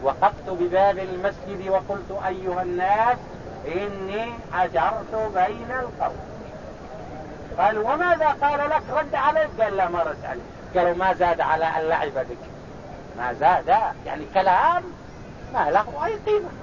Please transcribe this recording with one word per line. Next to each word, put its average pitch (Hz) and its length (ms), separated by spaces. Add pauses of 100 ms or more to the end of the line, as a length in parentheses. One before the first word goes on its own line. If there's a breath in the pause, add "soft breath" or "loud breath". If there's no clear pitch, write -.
وقفت 185 460
بباب 185 500
المسجد 190 680
وقلت: 190 420 (140)
'أيها 185 360
الناس، 196 560 (480)
إني 196 680 (200)
أجرت 202 800
بين 208 380
القوم'. - 480 (1400)
قال: 208 200
"وماذا 311 500
قال 285 420
لك؟ 311 200
رد 302 260
عليك؟" 302 340 (120)
قال: 202 160
"لا، 180 120
ما 170 140
رد 139 220
علي". 131 160 (340)
قالوا: 175 180
"ما 185 200
زاد 175 280
على 156 240
أن 160 160
لعب 156 320
بك"، 123 240 (800)
ما 123 160
زاد، 170 600 (120)
يعني 147 280
كلام 214 500 (680)
ما 143 180
له 208 340
أي 440 80 (120)
قيمة 415 240 (140)